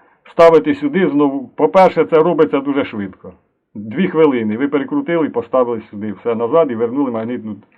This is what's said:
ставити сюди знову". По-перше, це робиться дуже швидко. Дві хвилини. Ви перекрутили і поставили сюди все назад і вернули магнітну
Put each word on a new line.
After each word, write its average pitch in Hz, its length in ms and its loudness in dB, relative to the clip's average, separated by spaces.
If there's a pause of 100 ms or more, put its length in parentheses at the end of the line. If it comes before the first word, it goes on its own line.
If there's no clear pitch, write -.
(320)
ставити 156 440 6
сюди 147 340 0
знову". 139 460 -2
По-перше, 165 500 2
це 160 100 0
робиться 156 440 2
дуже 139 260 -2
швидко. 98 480 -12 (420)
Дві 110 320 -4
хвилини. 127 500 2
Ви 139 100 -2
перекрутили 143 580 -2
і 120 40 -6
поставили 120 520 -2
сюди 107 300 -10
все 113 240 -6
назад 127 360 0
і 117 40 -6
вернули 120 360 -4
магнітну 110 440 -8 (220)